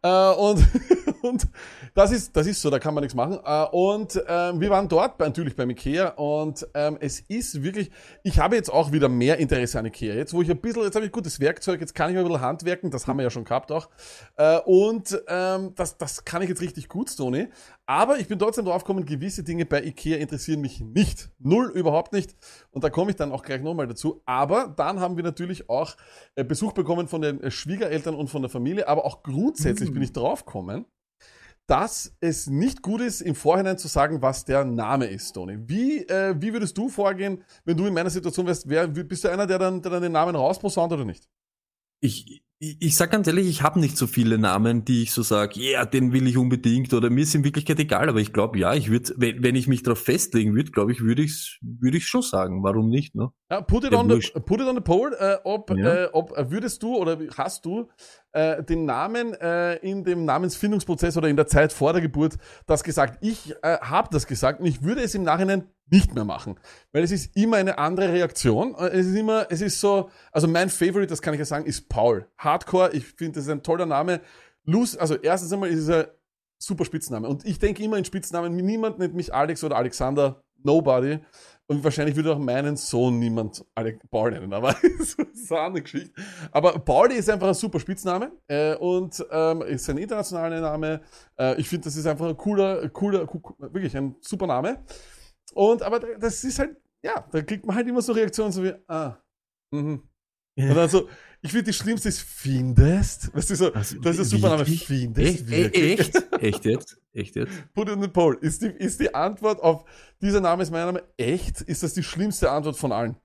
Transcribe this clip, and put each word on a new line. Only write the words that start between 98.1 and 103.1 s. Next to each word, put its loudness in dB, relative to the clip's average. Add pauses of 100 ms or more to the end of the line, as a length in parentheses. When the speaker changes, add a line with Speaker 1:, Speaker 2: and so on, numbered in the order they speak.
Speaker 1:
Reaktionen, 0
so -2
wie, 0 (160)
„Ah, -6 (540)
mhm.“ -4 (540)
Speaker 2:
Ja. 2
Speaker 1:
Und 8
dann 6
so, 4 (340)
ich -8
find, 2
die 0
schlimmste -2
ist -4
„Findest“. 4